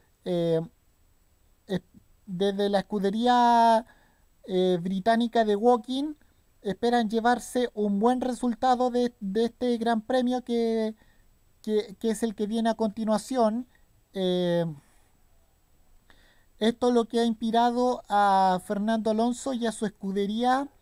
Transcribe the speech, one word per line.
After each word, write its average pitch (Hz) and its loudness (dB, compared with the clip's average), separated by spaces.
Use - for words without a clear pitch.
Eh, 170 0
es-, 185 -4
desde 202 -2
la 196 0
escudería, 233 2
eh, 185 0
británica 226 0
de 208 0
Woking 247 0
esperan 233 0
llevarse 240 -2
un 208 -2
buen 247 2
resultado 247 0
de, 240 0
de 208 -2
este 240 -2
Gran 226 -2
Premio 254 -2
que, 226 -2
que, 214 -4
que 226 -2
es 214 -4
el 220 -2
que 208 -4
viene 226 0
a 220 0
continuación. 220 -2
Eh, 180 0
esto 233 0
es 247 2
lo 233 4
que 233 -2
ha 233 2
inspirado 240 0
a 190 4
Fernando 214 -2
Alonso 240 -2
y 233 -4
a 220 -2
su 220 -6
escudería 214 -2